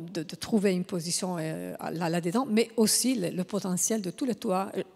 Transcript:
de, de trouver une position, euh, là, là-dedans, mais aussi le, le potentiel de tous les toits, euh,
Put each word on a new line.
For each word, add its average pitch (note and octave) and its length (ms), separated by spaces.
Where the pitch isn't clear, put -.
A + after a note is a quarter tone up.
de, E3 80
de D#3+ 140
trouver G3+ 380
une F3+ 100
position, F3 560
euh, E3+ 360
là, E3+ 160
là-dedans, F3 380
mais A3 280
aussi A#3+ 400
le, F3 140
le E3+ 160
potentiel G3 560
de F3+ 100
tous C#4+ 140
les A3+ 100
toits, F#3+ 420
euh, F#3+ 60